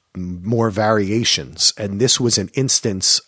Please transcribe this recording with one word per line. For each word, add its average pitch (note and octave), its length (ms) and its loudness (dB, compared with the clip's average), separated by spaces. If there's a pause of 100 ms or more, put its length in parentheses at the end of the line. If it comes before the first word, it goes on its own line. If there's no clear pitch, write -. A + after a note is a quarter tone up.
(160)
more F#2 540 0
variations. G#2 1080 0
And G2+ 240 -4
this C3 180 2
was A#2+ 200 2
an F#2+ 160 -2
instance A#2+ 720 0